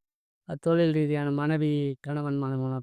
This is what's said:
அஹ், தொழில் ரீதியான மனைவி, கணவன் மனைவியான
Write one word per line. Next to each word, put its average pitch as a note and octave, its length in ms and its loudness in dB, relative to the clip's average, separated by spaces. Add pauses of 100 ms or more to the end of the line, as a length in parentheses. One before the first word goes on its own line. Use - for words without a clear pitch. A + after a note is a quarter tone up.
(500)
அஹ், D#3 120 -8
தொழில் E3 320 4
ரீதியான D3 380 0
மனைவி, D3+ 400 0 (280)
கணவன் D3 380 -4
மனைவியான C3 460 -2